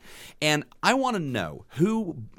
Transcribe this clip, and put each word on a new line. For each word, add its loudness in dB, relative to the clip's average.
<laughs> -20
And 2
I 6
wanna 0
know -4
who 2